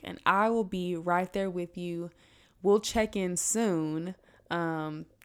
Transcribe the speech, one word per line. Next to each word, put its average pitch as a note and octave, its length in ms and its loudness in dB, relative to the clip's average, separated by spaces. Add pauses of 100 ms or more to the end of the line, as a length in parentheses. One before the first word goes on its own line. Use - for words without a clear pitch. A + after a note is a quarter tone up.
And - 220 -12
I G3+ 240 4
will A3+ 160 2
be F3+ 320 -4
right F3 340 0
there G3 180 -2
with F3 280 -6
you. E3+ 320 -6 (520)
We'll G3+ 200 6
check A3 340 -2
in F3+ 220 0
soon, E3+ 760 0 (380)
um, D#3+ 520 -4 (200)